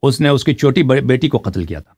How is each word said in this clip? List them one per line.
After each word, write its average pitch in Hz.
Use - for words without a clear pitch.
اس 139
نے 147
اس 139
کی 151
چھوٹی 139
بے-، 135
بیٹی 127
کو 127
قتل 92
کیا 78
تھا۔ -